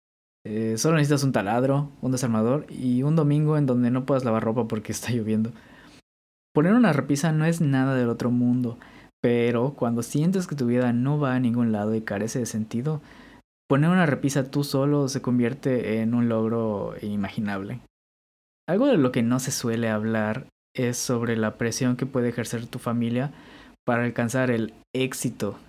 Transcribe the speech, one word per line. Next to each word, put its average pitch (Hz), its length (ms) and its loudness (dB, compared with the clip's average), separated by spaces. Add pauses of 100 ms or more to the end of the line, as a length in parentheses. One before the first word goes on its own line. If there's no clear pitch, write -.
(460)
Eh, 110 320 -2
solo 160 200 2
necesitas 143 260 2
un 135 80 0
taladro, 135 580 0 (120)
un 131 100 -2
desarmador 123 580 0
y 127 340 -2
un 147 120 2
domingo 151 420 2
en 147 80 2
donde 123 260 2
no 127 140 -2
puedas 131 200 0
lavar 110 180 2
ropa 110 240 0
porque 110 240 -6
<laughs> - 0 -
está - 200 -6
lloviendo. 110 400 0 (1000)
Poner 165 200 4
una 233 180 6
repisa 143 400 0
no 156 140 2
es 165 160 0
nada 135 340 2
del 123 140 2
otro 117 200 -2
mundo, 123 480 0 (440)
pero 120 540 2
cuando 117 280 -2
sientes 175 440 0
que 151 80 -8
tu 135 100 -2
vida 123 260 2
no 127 260 0
va 135 180 0
a 127 40 0
ningún 117 320 2
lado 107 240 0
y 110 60 -2
carece 110 380 -4
de 120 60 -2
sentido, 117 540 -4 (720)
poner 147 220 4
una 180 160 4
repisa 135 420 0
tú 143 140 0
solo 143 440 2
se 131 140 -4
convierte 123 800 0
en 113 140 0
un 120 120 2
logro 113 760 0
inimaginable. 104 760 -4 (880)
Algo 208 200 2
de 254 100 4
lo 127 140 4
que 127 100 0
no 120 180 0
se 127 120 -4
suele 117 380 -2
hablar 110 580 -2 (280)
es 123 220 -2
sobre 117 400 -2
la 107 200 -2
presión 123 380 -2
que - 100 -4
puede 120 240 0
ejercer 117 360 -6
tu 123 140 -10
familia 120 520 -2 (540)
para 120 180 2
alcanzar 120 480 0
el 113 220 -2 (200)
éxito 127 640 -4 (120)